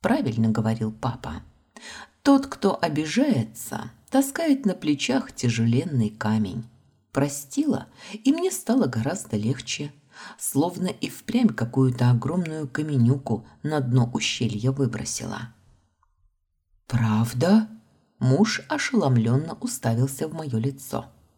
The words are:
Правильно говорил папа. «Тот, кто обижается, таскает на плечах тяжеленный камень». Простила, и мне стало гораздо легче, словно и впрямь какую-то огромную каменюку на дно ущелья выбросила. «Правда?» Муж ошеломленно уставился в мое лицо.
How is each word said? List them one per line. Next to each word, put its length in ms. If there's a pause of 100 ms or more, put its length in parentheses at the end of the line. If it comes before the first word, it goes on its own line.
Правильно 480
говорил 440
папа. 500 (800)
«Тот, 240
кто 340
обижается, 1080 (200)
таскает 540
на 100
плечах 580
тяжеленный 800
камень». 540 (480)
Простила, 760 (240)
и 200
мне 180
стало 360
гораздо 500
легче, 560 (460)
словно 480
и 240
впрямь 380
какую-то 640
огромную 580
каменюку 760 (180)
на 180
дно 340
ущелья 560
выбросила. 840 (1300)
«Правда?» 840 (540)
Муж 460
ошеломленно 880
уставился 720
в 40
мое 260
лицо. 480 (320)